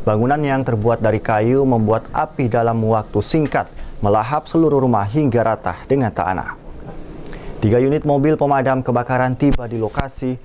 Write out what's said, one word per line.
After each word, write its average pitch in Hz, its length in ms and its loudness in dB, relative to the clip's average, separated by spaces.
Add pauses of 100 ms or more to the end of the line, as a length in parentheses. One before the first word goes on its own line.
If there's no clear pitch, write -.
Bangunan 123 400 2
yang 135 240 0
terbuat 117 320 0
dari 110 240 0
kayu 117 400 2
membuat 113 480 2
api 143 400 -2
dalam 117 320 0
waktu 110 400 0
singkat 147 480 -2 (320)
melahap 113 400 2
seluruh 147 400 2
rumah 110 240 2
hingga 120 320 2
rata 107 480 -2
dengan 131 240 2
tanah. 87 480 -4 (1040)
Tiga 113 160 4
unit 143 240 2
mobil 147 320 2
pemadam 135 480 0
kebakaran 123 560 0
tiba 127 320 2
di 117 80 -4
lokasi 127 640 -4